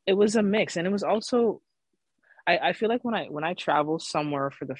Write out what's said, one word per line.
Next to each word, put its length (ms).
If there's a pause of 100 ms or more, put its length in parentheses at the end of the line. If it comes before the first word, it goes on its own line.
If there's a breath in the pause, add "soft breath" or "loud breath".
it 60
was 220
a 60
mix. 340
And 120
it 40
was 120
also, 580 (880 soft breath)
I, 100
I 160
feel 160
like 140
when 100
I, 120
when 180
I 100
travel 460
somewhere 500
for 160
the 140